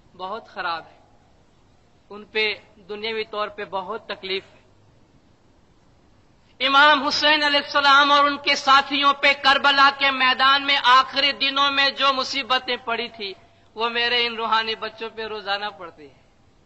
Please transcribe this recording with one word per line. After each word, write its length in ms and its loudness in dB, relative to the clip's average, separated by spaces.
बहुत 340 -12
खराब 360 -8
है, 140 -20
उन 240 -18
पे 280 -2
दुनियावी 460 -8
तौर 240 -6
पे 160 -12
बहुत 460 -10
तकलीफ 340 -8
है। 200 -20
इमाम 400 4
हुसैन 420 0
अलैहिस्सलाम 680 2
और 160 4
उनके 300 -2
साथियों 560 2
पे 220 2
करबला 560 4
के 200 0
मैदान 520 2
में 140 0
आखिरी 560 4
दिनों 380 0
में 240 0
जो 180 2
मुसीबतें 720 -4
पड़ी 240 -6
थी, 280 -12
वो 140 -2
मेरे 340 0
इन 120 -6
रूहानी 380 -2
बच्चों 360 -12
पे 160 -12
रोजाना 440 -6
पड़ती 320 -18
है। 180 -20